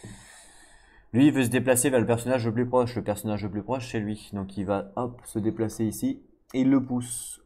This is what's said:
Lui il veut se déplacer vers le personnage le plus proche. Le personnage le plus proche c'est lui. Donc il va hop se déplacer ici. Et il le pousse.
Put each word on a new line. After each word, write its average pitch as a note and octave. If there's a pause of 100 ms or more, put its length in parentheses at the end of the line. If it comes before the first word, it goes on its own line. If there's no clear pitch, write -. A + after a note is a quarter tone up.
(1120)
Lui C3
il D3
veut C3
se A#2
déplacer B2
vers B2+
le G#2+
personnage A#2+
le A2
plus B2
proche. B2
Le B2
personnage G#2
le G2
plus G2+
proche B2
c'est A#2
lui. G#2+
Donc G2
il G2
va G2
hop B2
se -
déplacer A2
ici. B2+ (320)
Et C3
il C3+
le C3
pousse. B2